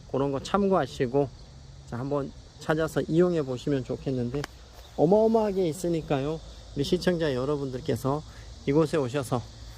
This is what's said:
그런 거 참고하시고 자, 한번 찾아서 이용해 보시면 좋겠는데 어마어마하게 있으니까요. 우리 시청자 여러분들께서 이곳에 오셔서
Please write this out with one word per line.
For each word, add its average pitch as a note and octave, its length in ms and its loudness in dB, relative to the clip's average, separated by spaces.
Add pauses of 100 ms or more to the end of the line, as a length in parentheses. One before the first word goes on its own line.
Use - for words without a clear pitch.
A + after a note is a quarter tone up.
(120)
그런 C#3 180 0
거 C3+ 80 -4
참고하시고 C#3+ 880 2 (580)
자, A#2 120 -8
한번 C#3 320 -4 (300)
찾아서 D#3 400 0
이용해 E3+ 420 4
보시면 C3 400 -2
좋겠는데 B2+ 600 -4 (540)
어마어마하게 G#3 720 4
있으니까요. D#3+ 720 -2 (380)
우리 C#3+ 80 0
시청자 E3 500 2
여러분들께서 C3+ 880 -2 (440)
이곳에 D3+ 300 4
오셔서 C3 460 0 (360)